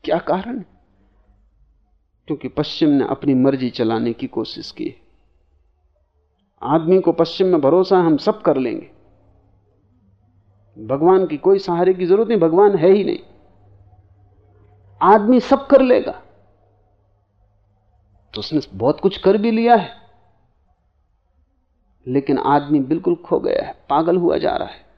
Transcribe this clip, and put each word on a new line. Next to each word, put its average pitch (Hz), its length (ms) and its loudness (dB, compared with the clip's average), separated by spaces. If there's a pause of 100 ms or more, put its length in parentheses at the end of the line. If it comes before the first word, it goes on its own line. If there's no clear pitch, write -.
क्या 156 140 -2
कारण? 190 420 -6 (1700)
क्योंकि 139 200 -10
पश्चिम 151 420 -2
ने 135 180 2
अपनी - 260 -2
मर्जी 131 360 0
चलाने 117 440 -2
की 127 140 -10
कोशिश - 440 -10
की। - 240 -10 (1700)
आदमी 165 380 2
को 170 100 0
पश्चिम 170 360 -2
में 170 140 2
भरोसा, 180 380 2
हम 160 180 2
सब 208 240 -4
कर 143 160 0
लेंगे, 117 340 -6 (2000)
भगवान 175 400 2
की 147 100 -8
कोई 196 220 2
सहारे 180 340 0
की 180 120 -4
जरूरत 202 220 2
नहीं, 220 120 0
भगवान 185 360 4
है 160 140 2
ही 196 140 4
नहीं, - 160 -6 (1800)
आदमी 214 380 4
सब 277 280 -2
कर 269 140 6
लेगा। 247 300 2 (2250)
तो 110 60 -12
उसने 147 200 -4 (140)
बहुत 117 260 -2
कुछ 190 180 -2
कर 202 200 2
भी 220 140 0
लिया 233 240 2
है, - 340 -6 (2000)
लेकिन 139 300 -2
आदमी 143 420 0
बिल्कुल 170 360 -2
खो - 240 -4
गया - 280 -4
है, - 220 -18
पागल 165 280 0
हुआ 160 200 0
जा - 180 -4
रहा - 120 -6
है। - 180 -20 (120)